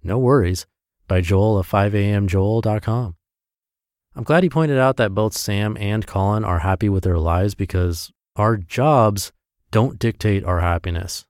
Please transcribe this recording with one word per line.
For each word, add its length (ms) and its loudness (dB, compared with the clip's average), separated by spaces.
No 160 -4
Worries," 480 2
by 120 2
Joel 380 2
of 80 -2
five 260 0
A 120 0
M 240 0
joel 320 2
dot 220 -2
com. 340 -4
I'm 80 -10
glad 220 2
he 40 2
pointed 300 0
out 180 2
that 160 0
both 220 -2
Sam 420 -2
and 300 -4
Colin 380 0
are 160 0
happy 280 0
with 140 0
their 160 0
lives 380 0
because 560 -4
our 200 0
jobs 760 0
don't 260 0
dictate 460 -2
our 160 0
happiness. 680 -4